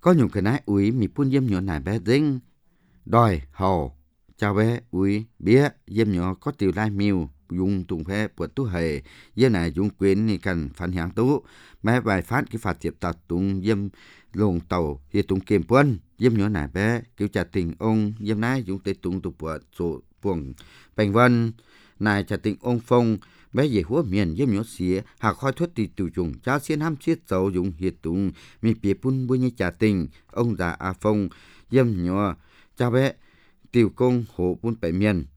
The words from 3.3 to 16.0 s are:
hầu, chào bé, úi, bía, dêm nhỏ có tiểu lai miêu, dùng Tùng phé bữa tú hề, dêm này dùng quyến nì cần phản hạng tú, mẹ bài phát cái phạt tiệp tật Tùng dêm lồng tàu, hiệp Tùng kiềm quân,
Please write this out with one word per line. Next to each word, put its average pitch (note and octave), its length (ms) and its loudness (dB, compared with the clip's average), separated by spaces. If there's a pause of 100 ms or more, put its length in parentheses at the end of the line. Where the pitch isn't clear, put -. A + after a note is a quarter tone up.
hầu, F#2 460 -2 (400)
chào G2+ 160 -2
bé, A2+ 260 2 (120)
úi, G2 340 0 (140)
bía, C3 300 6 (180)
dêm G#2+ 240 0
nhỏ F2+ 220 0
có C#3+ 180 -8
tiểu G2 240 -2
lai G#2+ 140 -2
miêu, G2 400 -2 (200)
dùng F#2 340 -2
Tùng E2 200 -6
phé G2+ 240 -4 (100)
bữa F2 100 -6
tú - 160 -6
hề, E2 380 -2 (340)
dêm A#2+ 180 4
này E2+ 180 0
dùng F#2+ 180 -2
quyến G2 360 2
nì G#2 120 0
cần E2+ 360 -4
phản F2 180 -6
hạng F2 200 -4
tú, C3 320 0 (400)
mẹ A#2+ 180 2
bài G2 200 0
phát B2 300 -2
cái A2+ 60 -8
phạt F#2+ 160 -4
tiệp D#2+ 260 -6
tật E2+ 180 -4 (100)
Tùng F#2+ 380 -2
dêm G2+ 240 0 (440)
lồng F#2+ 260 2
tàu, E2 500 -2
hiệp G2+ 180 0
Tùng F#2+ 120 0
kiềm F#2+ 280 2
quân, B2+ 320 4 (200)